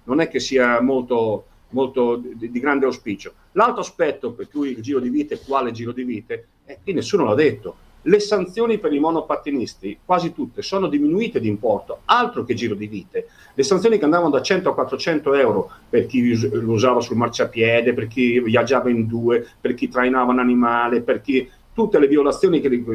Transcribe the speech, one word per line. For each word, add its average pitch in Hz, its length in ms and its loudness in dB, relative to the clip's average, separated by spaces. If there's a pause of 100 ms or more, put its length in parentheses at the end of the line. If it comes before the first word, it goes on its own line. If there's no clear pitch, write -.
non 135 160 0
è 160 80 0
che 131 120 -4
sia 123 400 2
molto, 120 640 0 (260)
molto 123 460 0
di, 120 340 -10
di 120 100 -6
grande 139 260 0
auspicio. 110 460 -6 (200)
L'altro 208 280 2
aspetto 139 520 -4
per 101 160 -12
cui 143 220 -4
il 113 120 -10
giro 135 160 -2
di 123 120 -2
vite, 147 360 -4
quale 131 260 -2
giro 113 200 -10
di 127 120 -8
vite, 113 440 -10 (160)
eh, - 180 -20
qui 196 120 -6
nessuno 156 300 0
l'ha 107 100 2
detto, 117 420 0 (300)
le 202 140 6
sanzioni 208 580 0
per 156 140 -2
i 143 80 2
monopattinisti 147 1040 -4
quasi 170 280 0
tutte 135 300 -8
sono 190 240 -2
diminuite 147 540 0
di 110 80 -2
importo, - 560 -2
altro 233 400 0
che 123 100 -4
giro 104 220 -4
di 104 100 -8
vite. 104 400 -10 (260)
Le 139 120 0
sanzioni 196 340 2
che 151 60 -2
andavano 160 260 4
da 131 120 2
cento 180 260 0
a 131 60 0
quattrocento 147 600 -2
euro 110 380 2 (160)
per 113 180 0
chi 120 240 2
us-, 113 220 0
lo 113 180 -2
usava 120 300 4
sul 113 160 -4
marciapiede, 117 800 2
per 113 120 -4
chi 123 320 0
viaggiava 120 520 2
in 113 180 0
due, 117 360 0 (160)
per 123 140 -2
chi 123 140 -4
trainava 127 420 2
un 123 80 2
animale, 120 640 2
per 127 200 -2
chi... 131 300 -2 (240)
Tutte 208 240 2
le 147 80 6
violazioni 147 540 2
che 123 240 0 (100)